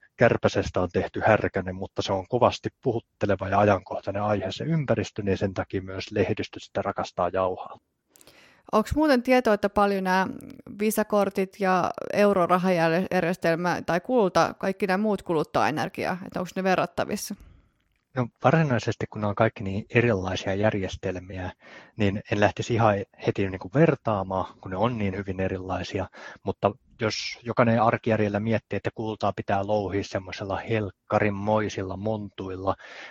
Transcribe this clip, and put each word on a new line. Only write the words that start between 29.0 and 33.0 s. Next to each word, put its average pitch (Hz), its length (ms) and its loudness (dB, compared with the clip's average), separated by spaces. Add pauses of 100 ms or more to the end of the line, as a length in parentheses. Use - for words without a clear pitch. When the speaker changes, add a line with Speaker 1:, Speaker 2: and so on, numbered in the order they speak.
Speaker 1:
pitää 101 320 -2
louhia 101 360 0
semmoisella 95 520 -6
helkkarinmoisilla 104 1400 -2
montuilla, 98 800 -4 (360)